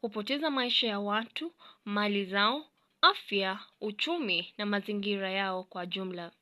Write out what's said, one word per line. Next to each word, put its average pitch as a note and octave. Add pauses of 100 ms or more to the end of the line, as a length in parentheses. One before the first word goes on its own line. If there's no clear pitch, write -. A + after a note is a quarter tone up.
kupoteza B3+
maisha B3
ya G3+
watu, A3 (340)
mali G#3
zao, G#3 (360)
afya, G3 (220)
uchumi G#3
na G#3
mazingira G3+
yao F#3+
kwa F3+
jumla. F3+ (100)